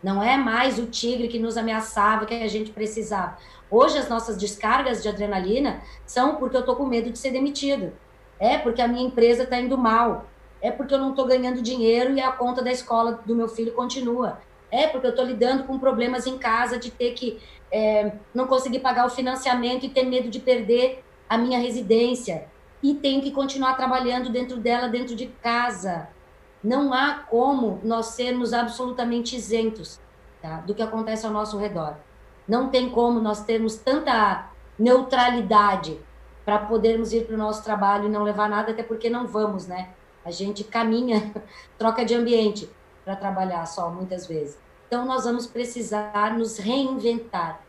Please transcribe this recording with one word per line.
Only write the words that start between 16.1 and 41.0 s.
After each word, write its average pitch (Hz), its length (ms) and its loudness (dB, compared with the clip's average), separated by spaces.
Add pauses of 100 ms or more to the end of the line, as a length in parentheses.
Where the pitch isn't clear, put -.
em 262 100 -4
casa 240 420 0
de 233 120 -10
ter 240 240 -2
que, 240 260 -6 (320)
é, 214 400 2 (220)
não 254 120 0
conseguir 262 340 2
pagar 247 260 2
o 247 40 2
financiamento 254 760 -2
e - 20 -6
ter 262 160 2
medo 247 240 0
de 233 100 -8
perder 247 640 2 (240)
a 226 120 0
minha 247 200 2
residência. 233 880 0 (360)
E 277 100 4
tenho 277 300 0
que 277 80 -4
continuar 269 440 -2
trabalhando 254 540 0
dentro 247 300 -4
dela, 240 280 0
dentro 240 300 -4
de 233 120 -8
casa. 196 840 -4 (540)
Não 262 300 2
há 285 220 2 (120)
como 240 560 2
nós 226 220 0
sermos 247 480 -2
absolutamente 240 840 -2
isentos, 220 640 -4 (400)
tá, 160 220 -10
do 190 120 -4
que 220 80 -4
acontece 220 440 -4
ao 214 60 -4
nosso 208 260 -4
redor. 165 380 -4 (520)
Não 254 220 2
tem 247 180 2
como 240 320 4
nós 208 240 -2
termos 220 320 0
tanta 247 720 2 (300)
neutralidade 220 1200 4 (420)
pra 208 160 2
podermos 220 540 2
ir 226 140 0
pro 220 100 -6
nosso 214 260 -2
trabalho 208 440 2
e - 20 0
não 208 140 0
levar 208 260 0
nada, 214 240 -2
até 226 100 -6
porque 226 280 -4
não 240 160 -2
vamos, 196 400 -4
né? 185 240 -10 (340)
A 175 60 -10
gente 202 340 -6
caminha, 226 640 0 (220)